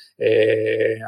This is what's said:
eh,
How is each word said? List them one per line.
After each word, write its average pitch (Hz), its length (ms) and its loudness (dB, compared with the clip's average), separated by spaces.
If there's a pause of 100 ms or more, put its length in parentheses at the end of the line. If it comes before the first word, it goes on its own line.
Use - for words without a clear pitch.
(160)
eh, 110 920 0